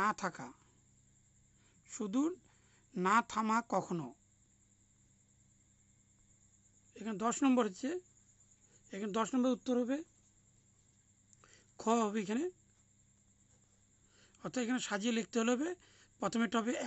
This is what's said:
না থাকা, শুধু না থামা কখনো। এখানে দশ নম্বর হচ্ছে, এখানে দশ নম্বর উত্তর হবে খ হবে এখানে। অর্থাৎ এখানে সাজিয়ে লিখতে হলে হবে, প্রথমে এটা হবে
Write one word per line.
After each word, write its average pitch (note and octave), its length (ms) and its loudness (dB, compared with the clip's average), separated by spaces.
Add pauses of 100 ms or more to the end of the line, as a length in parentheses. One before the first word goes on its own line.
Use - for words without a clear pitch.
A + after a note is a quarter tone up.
না G3+ 80 4 (140)
থাকা, D#3 260 -6 (1500)
শুধু G#3+ 280 -2 (720)
না F#3+ 220 2 (160)
থামা A3 260 0 (160)
কখনো। F3 320 -2 (3000)
এখানে G#3 260 -8
দশ A#3 100 2 (100)
নম্বর B3+ 240 6
হচ্ছে, A3+ 220 -4 (1040)
এখানে G3+ 240 -4
দশ A3 160 0
নম্বর B3+ 220 4
উত্তর - 260 -2
হবে B3+ 160 0 (1800)
খ - 20 -12 (200)
হবে G#3 220 0
এখানে। A3+ 200 -2 (2000)
অর্থাৎ G3 220 -6
এখানে B3 240 -2
সাজিয়ে G#3 300 0
লিখতে - 220 -4
হলে A#3 140 2
হবে, D4 160 -2 (500)
প্রথমে A3+ 280 0
এটা A#3 120 -2
হবে A3+ 120 -2 (140)